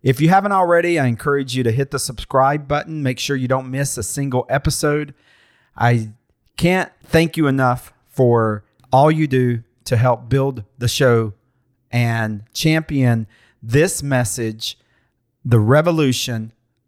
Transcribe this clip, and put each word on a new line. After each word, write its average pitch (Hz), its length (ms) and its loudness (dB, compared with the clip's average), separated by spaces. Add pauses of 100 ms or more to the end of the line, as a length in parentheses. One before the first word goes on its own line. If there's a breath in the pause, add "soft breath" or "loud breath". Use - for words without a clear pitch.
If 120 180 0
you 160 80 4
haven't 196 220 2
already, 175 480 2
I 131 80 0
encourage 135 480 -2
you 127 80 -2
to 117 80 2
hit 135 180 -2
the 139 80 -8
subscribe 135 680 -2
button. 151 340 -6
Make 127 160 -2
sure - 180 -4
you 131 120 -4
don't 131 240 -2
miss 139 260 -4
a 117 60 -6
single 135 460 -4
episode. 147 680 -2 (600 soft breath)
I 113 360 0 (460)
can't 180 340 0 (100)
thank 160 360 0
you 156 100 2
enough 131 440 0 (160)
for 113 560 2 (300)
all 143 160 6
you 156 160 0
do 123 380 0 (220)
to 123 120 0
help 120 320 0
build 135 340 -2 (140)
the 120 100 -4
show 117 460 2 (560)
and 113 540 -2 (100)
champion 139 720 0 (380 soft breath)
this 147 400 0
message, 120 720 -4 (680)
the 117 160 4
revolution 131 920 2 (340)